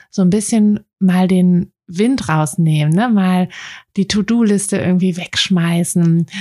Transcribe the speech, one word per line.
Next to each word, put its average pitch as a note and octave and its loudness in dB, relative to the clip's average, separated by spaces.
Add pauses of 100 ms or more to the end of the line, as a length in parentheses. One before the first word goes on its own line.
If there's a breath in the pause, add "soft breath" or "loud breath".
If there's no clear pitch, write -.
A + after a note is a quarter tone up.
(120 loud breath)
so - -2
ein F3+ 4
bisschen G#3 2 (180)
mal F#3 2
den F3+ 2 (160)
Wind A3 -2
rausnehmen, D#3 0
ne? A3 0
Mal F#3 0 (480 loud breath)
die G3 0
To-Do-Liste G#3 0
irgendwie F#3 0
wegschmeißen E3+ 0 (140 loud breath)